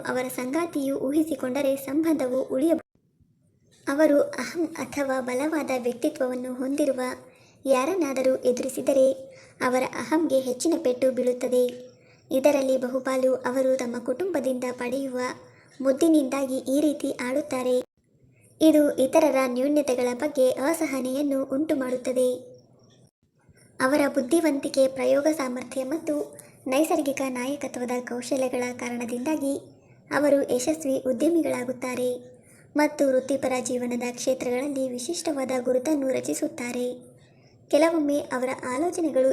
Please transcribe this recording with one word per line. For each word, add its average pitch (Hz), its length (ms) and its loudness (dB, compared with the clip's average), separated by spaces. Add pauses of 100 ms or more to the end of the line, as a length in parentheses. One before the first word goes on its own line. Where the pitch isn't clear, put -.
ಅವರ 247 240 -2
ಸಂಗಾತಿಯು 277 680 -4
ಊಹಿಸಿಕೊಂಡರೆ 277 760 0
ಸಂಬಂಧವು 269 640 0 (100)
ಉಳಿಯಬಹುದು. 311 380 0 (960)
ಅವರು 285 320 4 (200)
ಅಹಂ 320 260 -4 (140)
ಅಥವಾ 269 420 -4
ಬಲವಾದ 269 500 -2 (120)
ವ್ಯಕ್ತಿತ್ವವನ್ನು 254 720 -4
ಹೊಂದಿರುವ 269 460 0 (640)
ಯಾರನ್ನಾದರೂ 269 760 2
ಎದುರಿಸಿದರೆ 262 640 2 (540)
ಅವರ 254 220 2 (120)
ಅಹಂಗೆ 262 460 2
ಹೆಚ್ಚಿನ 262 380 0
ಪೆಟ್ಟು 262 320 0
ಬೀಳುತ್ತದೆ. 247 540 0 (680)
ಇದರಲ್ಲಿ 269 480 4
ಬಹುಪಾಲು 262 520 0 (120)
ಅವರು 262 340 0
ತಮ್ಮ 240 240 -4
ಕುಟುಂಬದಿಂದ 254 680 -2 (100)
ಪಡೆಯುವ 254 420 -4 (640)
ಮುದ್ದಿನಿಂದಾಗಿ 269 800 2 (100)
ಈ 262 120 2
ರೀತಿ 285 280 2 (120)
ಆಡುತ್ತಾರೆ. 254 560 -2 (840)
ಇದು 302 220 8 (160)
ಇತರರ 262 480 4
ನ್ಯೂನತೆಗಳ 254 680 0
ಬಗ್ಗೆ 269 320 2 (160)
ಅಸಹನೆಯನ್ನು 269 760 -2 (120)
ಉಂಟುಮಾಡುತ್ತದೆ. 254 760 0 (1500)
ಅವರ 277 280 4
ಬುದ್ಧಿವಂತಿಕೆ, 277 800 2
ಪ್ರಯೋಗ 262 440 2
ಸಾಮರ್ಥ್ಯ 262 520 -6
ಮತ್ತು 311 300 -4 (520)
ನೈಸರ್ಗಿಕ 277 640 0
ನಾಯಕತ್ವದ 247 680 -6
ಕೌಶಲ್ಯಗಳ 247 640 -4 (140)
ಕಾರಣದಿಂದಾಗಿ 247 760 -4 (560)
ಅವರು 277 280 4 (120)
ಯಶಸ್ವಿ 269 460 0 (100)
ಉದ್ಯಮಿಗಳಾಗುತ್ತಾರೆ 254 1040 0 (640)
ಮತ್ತು 294 320 2
ವೃತ್ತಿಪರ 262 540 2
ಜೀವನದ 247 500 -4
ಕ್ಷೇತ್ರಗಳಲ್ಲಿ 262 800 -2
ವಿಶಿಷ್ಟವಾದ 262 720 -4
ಗುರುತನ್ನು 262 480 0
ರಚಿಸುತ್ತಾರೆ. 247 800 -4 (840)
ಕೆಲವೊಮ್ಮೆ 294 480 4 (120)
ಅವರ 254 200 -2 (160)
ಆಲೋಚನೆಗಳು 269 680 0